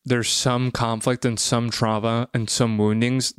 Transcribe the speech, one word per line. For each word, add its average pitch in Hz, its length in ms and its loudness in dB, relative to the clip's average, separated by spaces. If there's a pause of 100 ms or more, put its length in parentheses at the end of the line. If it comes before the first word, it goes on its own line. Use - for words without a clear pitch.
there's 120 240 0
some 127 420 0
conflict 117 540 -2
and 117 160 0
some 117 300 0
trauma 113 600 0
and 113 160 -2
some 113 300 0
woundings 117 600 2